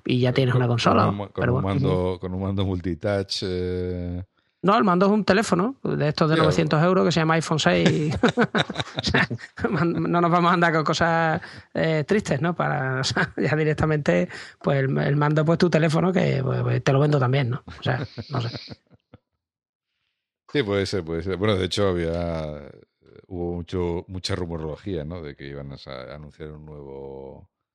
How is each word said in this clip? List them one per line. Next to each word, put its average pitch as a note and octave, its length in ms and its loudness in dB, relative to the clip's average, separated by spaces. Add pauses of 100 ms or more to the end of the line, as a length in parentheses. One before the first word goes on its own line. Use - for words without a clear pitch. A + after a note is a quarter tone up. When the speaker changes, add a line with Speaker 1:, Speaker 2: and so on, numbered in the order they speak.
Speaker 1:
y B2+ 140 0
ya B2 140 2
tienes B2+ 200 2
Speaker 2:
Con, B2+ 80 2
Speaker 1:
una B2 60 2
consola. A#2+ 360 4
Speaker 2:
con - 80 4
un G2+ 60 -4
ma-, G2+ 120 -6
con - 120 -6
Speaker 1:
Pero B2 140 2
Speaker 2:
un F#2+ 60 0
Speaker 1:
bueno. F#2+ 180 0
Speaker 2:
mando, F#2 400 0
con F#2 140 -6
un F#2 80 -4
mando G2 240 -2
multitouch, F#2+ 800 -2
eh. F2+ 800 -4 (380)
Speaker 1:
No, G3 140 4
el A#3+ 80 2
mando F#3 220 4
es G3 60 4
un G#3+ 120 2
teléfono G3+ 600 2
de D3 240 -2
estos D3+ 200 0
de D#3 100 2
Speaker 2:
Sí, D#3 40 2
Speaker 1:
novecientos D#3 400 2
euros F#3 240 4
que F3 60 2
se E3+ 80 2
llama D#3+ 160 2
iPhone D#3+ 240 0
seis. E3 600 2
<laughs> - 20 0
Speaker 2:
<laughs> - 800 0
Speaker 1:
O - 40 0
sea, - 240 2 (420)
man-, E3+ 240 2 (160)
no F3 120 4
nos E3+ 100 4
vamos F3 180 6
a F3+ 60 6
andar E3+ 180 4
con D#3+ 100 2
cosas, E3 560 2 (360)
eh, D#3+ 320 0
tristes, F#3+ 340 0
¿no? E3+ 140 -2
Para, C#3 460 -2
o - 20 -2
sea, - 340 -2
ya D#3 180 0
directamente, D#3 720 2 (360)
pues C#3+ 160 2
el, C3+ 180 0
el D3 200 0
mando, D3 280 2
pues E3 140 2
tu F3+ 100 4
teléfono, E3 420 2
que, C#3 320 2
pues, B2 200 -2
pues, B2 200 0
te D3 100 2
lo C3+ 60 4
vendo D3 200 2
también, B2+ 320 0
¿no? - 120 -6 (160)
O - 40 -18
sea, C3 240 -4 (240)
no B2 100 -2
sé. A#2 80 -4 (2000)
Speaker 2:
Sí, C#3+ 120 0
puede G2+ 220 2
ser, F#2 180 -2
puede E2 200 -4
ser. F#2 140 -4
Bueno, G2+ 200 2
de F#2 80 0
hecho, G2+ 240 0
había, E2 800 -4 (580)
hubo F2 280 -6
mucho, F2 520 -4
mucha F#2+ 280 -6
rumorología, E2 680 -6
¿no? E2+ 180 -10
De C#2+ 140 -12
que C#2 120 -16
iban C#2 260 -12
a B1+ 40 -16
sa-, B1+ 380 -14
anunciar D2+ 360 -16
un D2+ 140 -18
nuevo C#2 840 -16 (260)